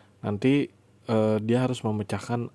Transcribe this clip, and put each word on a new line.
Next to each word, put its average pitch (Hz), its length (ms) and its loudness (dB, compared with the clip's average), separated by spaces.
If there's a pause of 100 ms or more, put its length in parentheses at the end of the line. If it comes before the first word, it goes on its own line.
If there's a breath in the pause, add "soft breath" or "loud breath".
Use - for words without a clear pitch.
(240 loud breath)
Nanti, 127 480 0 (400)
eh, 110 320 4
dia 123 240 2
harus 123 160 -4
memecahkan 110 720 -4